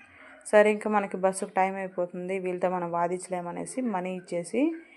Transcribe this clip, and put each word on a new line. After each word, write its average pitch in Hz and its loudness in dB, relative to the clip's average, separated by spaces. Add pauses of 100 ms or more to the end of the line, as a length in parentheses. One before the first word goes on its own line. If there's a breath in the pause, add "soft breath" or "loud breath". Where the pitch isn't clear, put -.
(460 loud breath)
సరే 214 8
ఇంకా 214 -2
మనకి 202 0
బస్సుకు 190 0
టైమ్ 190 2
అయిపోతుంది, 185 -4
వీళ్ళతో 180 -2
మనం 175 -2
వాదించలేమనేసి 175 -4
మనీ 185 -2
ఇచ్చేసి 185 -2 (220 loud breath)